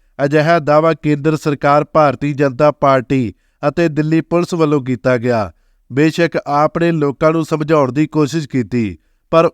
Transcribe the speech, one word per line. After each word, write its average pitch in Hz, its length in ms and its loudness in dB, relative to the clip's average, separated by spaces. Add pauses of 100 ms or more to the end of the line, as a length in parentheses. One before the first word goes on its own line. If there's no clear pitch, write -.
(200)
ਅਜਿਹਾ 151 400 2
ਦਾਅਵਾ 151 340 2
ਕੇਂਦਰ 151 440 -2
ਸਰਕਾਰ, 147 480 0
ਭਾਰਤੀ 147 480 0
ਜਨਤਾ 139 400 2
ਪਾਰਟੀ 131 600 0 (300)
ਅਤੇ 165 260 0
ਦਿੱਲੀ 156 320 0
ਪੁਲਿਸ 170 320 -2
ਵੱਲੋਂ 151 300 -2
ਕੀਤਾ 127 340 -2
ਗਿਆ। 117 340 -2 (400)
ਬੇਸ਼ੱਕ 156 460 0
ਆਪ 147 400 -2
ਨੇ 170 140 0
ਲੋਕਾਂ 156 400 0
ਨੂੰ 160 140 -2
ਸਮਝਾਉਣ 151 460 0
ਦੀ 147 160 -2
ਕੋਸ਼ਿਸ਼ 151 420 -2
ਕੀਤੀ, 113 480 -4 (340)
ਪਰ 165 220 4